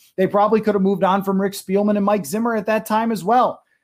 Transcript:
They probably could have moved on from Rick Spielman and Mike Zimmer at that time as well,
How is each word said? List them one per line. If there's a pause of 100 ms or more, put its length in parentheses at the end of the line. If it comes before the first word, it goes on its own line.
(160)
They
probably
could
have
moved
on
from
Rick
Spielman
and
Mike
Zimmer
at
that
time
as
well, (220)